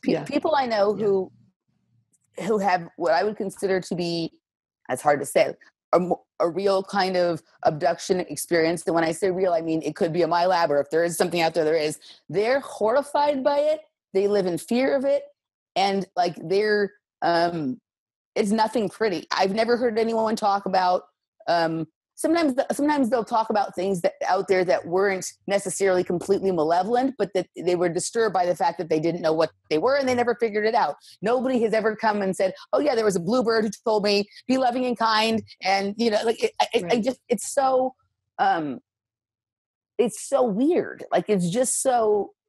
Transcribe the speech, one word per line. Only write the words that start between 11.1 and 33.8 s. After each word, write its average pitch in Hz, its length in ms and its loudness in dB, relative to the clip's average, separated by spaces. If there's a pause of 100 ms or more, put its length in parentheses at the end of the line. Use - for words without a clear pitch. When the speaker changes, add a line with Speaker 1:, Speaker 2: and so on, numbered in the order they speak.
Speaker 1:
something 175 240 0
out 165 140 0
there, 165 100 0
there 156 120 0
is. 151 220 -2 (300)
They're 220 320 0
horrified 277 840 0
by 285 180 2
it. 302 200 0 (320)
They 202 160 2
live 202 160 2
in 175 140 -2
fear 262 360 0
of 269 120 0
it. 285 180 0 (500)
And, 196 320 0 (100)
like, 175 200 0 (100)
they're, 202 460 0 (300)
um, 170 580 0 (540)
it's 208 160 0
nothing 220 400 0
pretty. 196 400 -2
I've 190 240 0
never 226 240 0
heard 226 200 -2
anyone 226 380 0
talk 202 300 0
about, 185 380 0 (440)
um, 165 380 0 (300)
sometimes, 320 380 0
the, 254 180 0
sometimes 285 380 0
they'll 233 140 0
talk 220 260 -2
about 214 240 -2
things 185 280 -2
that - 120 0 (140)
out 185 180 0
there 185 180 2
that 170 220 0
weren't 190 400 0 (220)
necessarily 190 560 0
completely 190 480 0
malevolent, 185 680 0
but 190 160 -4
that 180 220 -2
they 180 180 0
were 175 140 2
disturbed 180 440 -2
by 180 140 0
the 175 80 0
fact 170 240 -2
that 170 100 -8
they 160 120 2
didn't 165 200 -2
know 160 120 2
what 160 180 2 (180)
they 156 100 2
were 247 180 2
and 269 120 0
they 254 60 2
never 240 220 0
figured 214 280 -2
it 226 120 0
out. 160 180 0 (280)
Nobody 247 400 0
has 220 100 0
ever 214 240 0
come 208 260 0
and 190 140 0
said, 190 180 0 (180)
"Oh - 60 2
yeah, 285 160 2
there 226 100 0
was 196 120 2
a 185 40 -2
bluebird 220 440 0
who 220 60 -2 (140)